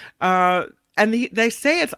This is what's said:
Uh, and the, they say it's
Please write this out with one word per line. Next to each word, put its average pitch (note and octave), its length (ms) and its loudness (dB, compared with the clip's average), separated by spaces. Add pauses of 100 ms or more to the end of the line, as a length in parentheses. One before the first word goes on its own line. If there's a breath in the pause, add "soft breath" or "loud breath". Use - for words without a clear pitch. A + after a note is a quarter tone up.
(200 loud breath)
Uh, F3+ 460 2 (300)
and G#3+ 160 2
the, A#3+ 220 0
they A3+ 160 2
say D#4 320 -2
it's - 160 -6